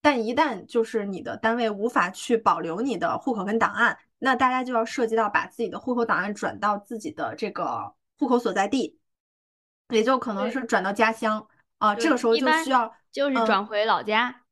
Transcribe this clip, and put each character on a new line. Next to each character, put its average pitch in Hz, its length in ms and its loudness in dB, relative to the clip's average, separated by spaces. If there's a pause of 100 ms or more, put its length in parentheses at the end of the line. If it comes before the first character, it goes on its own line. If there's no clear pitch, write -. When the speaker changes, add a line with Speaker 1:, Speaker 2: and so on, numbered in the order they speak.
Speaker 1:
但 269 220 2
一 233 100 -2
旦 254 320 0
就 233 160 0
是 220 240 -2
你 185 160 -6
的 - 140 -8
单 226 220 0
位 226 120 0
无 208 200 -2
法 185 200 0
去 - 280 -2
保 175 240 2
留 170 180 -4
你 247 160 -2
的 175 220 -2
户 254 160 -2
口 196 100 -4
跟 214 160 -2
档 190 140 0
案， 214 240 0 (220)
那 254 140 2
大 254 160 2
家 262 140 -2
就 254 100 -6
要 226 120 0
涉 240 200 -2
及 220 80 -2
到 220 140 2
把 208 180 0
自 - 160 -10
己 220 60 -2
的 175 100 -8
户 247 160 -4
口 233 120 0
档 220 120 0
案 202 160 -4
转 196 240 -6
到 208 200 0
自 220 200 -12
己 220 140 -8
的 170 240 -6
这 208 160 -6
个 120 420 -6 (240)
户 277 100 0
口 240 120 4
所 226 140 -2
在 196 160 2
地， 254 280 -2 (920)
也 220 120 4
就 254 160 2
可 240 140 -4
能 208 180 -2
是 254 140 -4
转 214 180 0
到 196 120 -2
家 226 180 4
乡。 220 380 -4
Speaker 2:
对。 - 60 -20 (240)
Speaker 1:
啊， 208 160 4
Speaker 2:
对， 233 80 -2
Speaker 1:
这 320 60 2
个 269 60 4
时 240 100 -2
候 226 80 6
就 233 60 4
需 262 300 2
要， 247 160 4
Speaker 2:
一 233 40 -10
般 - 20 -14 (200)
就 277 180 0
是 262 60 0 (100)
转 208 200 2
回 208 180 0
老 208 180 2
家。 220 280 0
Speaker 1:
嗯。 - 120 -16 (100)